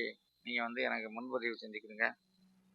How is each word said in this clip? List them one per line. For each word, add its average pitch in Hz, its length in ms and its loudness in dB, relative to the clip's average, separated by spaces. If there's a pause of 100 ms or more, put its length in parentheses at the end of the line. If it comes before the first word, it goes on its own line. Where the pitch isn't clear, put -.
(460)
நீங்க 120 160 2
வந்து 120 200 0
எனக்கு 117 280 2
முன்பதிவு 120 440 0
செஞ்சுக்கிடுங்க. 107 520 -2 (680)